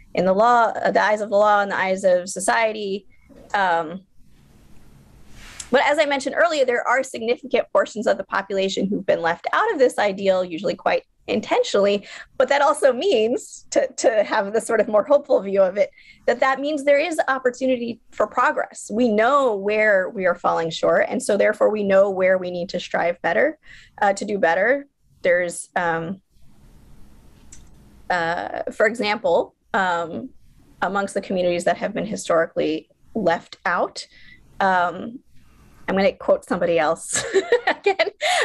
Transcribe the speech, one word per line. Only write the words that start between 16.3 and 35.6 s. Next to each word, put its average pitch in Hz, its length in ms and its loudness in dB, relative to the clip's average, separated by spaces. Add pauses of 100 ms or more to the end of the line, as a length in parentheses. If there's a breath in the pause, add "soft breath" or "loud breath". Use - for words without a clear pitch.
that 269 200 0
means 285 240 -4
there 285 160 4
is 320 280 -2
opportunity 254 720 -2 (120)
for - 160 -2
progress. - 640 -2
We 240 180 2
know 240 460 2
where 202 540 2
we 190 160 -4
are 170 100 2
falling 170 340 -2
short, 165 380 0
and - 140 -4
so 208 160 0
therefore 208 320 2
we 214 140 -2
know 196 260 4
where 185 280 2
we 180 140 -6
need 175 180 -6
to 185 100 -6
strive - 420 -4
better, 220 360 0 (440 loud breath)
uh, 202 120 4
to 208 120 -8
do 208 120 -4
better. 202 500 2 (340)
There's, 175 540 0
um, 170 460 -4 (1900)
uh, 170 600 -4
for - 140 0
example, 208 720 0 (180)
um, 185 560 -2 (520)
amongst 196 320 -2
the 202 80 -4
communities 180 440 -2
that 175 120 2
have 190 160 -6
been 170 120 -4
historically 156 840 -2 (240)
left 175 520 -4
out, 196 420 -4 (520 loud breath)
um, 190 600 0 (680)